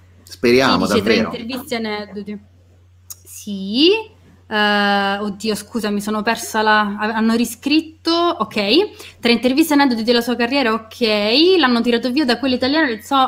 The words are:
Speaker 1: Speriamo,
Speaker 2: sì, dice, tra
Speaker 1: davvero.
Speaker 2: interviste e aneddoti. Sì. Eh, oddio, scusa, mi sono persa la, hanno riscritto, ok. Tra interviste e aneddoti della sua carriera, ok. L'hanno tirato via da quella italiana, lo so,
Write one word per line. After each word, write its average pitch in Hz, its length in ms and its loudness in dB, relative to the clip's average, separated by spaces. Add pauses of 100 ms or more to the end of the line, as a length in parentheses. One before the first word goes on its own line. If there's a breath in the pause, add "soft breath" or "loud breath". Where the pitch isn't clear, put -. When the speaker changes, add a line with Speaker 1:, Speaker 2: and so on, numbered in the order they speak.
(240)
Speaker 1:
Speriamo, 120 640 2
Speaker 2:
sì, 101 80 -2
dice, 98 100 2
tra - 100 2
Speaker 1:
davvero. - 220 -2
Speaker 2:
interviste 240 380 -10
e - 40 -2
aneddoti. 208 600 -10 (840)
Sì. 208 640 -2 (580 soft breath)
Eh, 202 720 0
oddio, 208 340 -4
scusa, 214 360 -6
mi 202 100 -2
sono 214 220 -4
persa 226 400 -4
la, 214 180 4 (180)
hanno 220 360 0
riscritto, 294 760 -2
ok. 330 1120 -2
Tra 233 100 2
interviste 254 440 2
e - 20 4
aneddoti 247 260 2
della 240 180 2
sua 240 160 -2
carriera, 233 360 0
ok. 226 880 2
L'hanno 247 220 4
tirato 233 300 0
via 285 140 0
da 233 140 0
quella 262 180 -2
italiana, 277 320 0
lo 220 140 -6
so, - 120 -6 (140)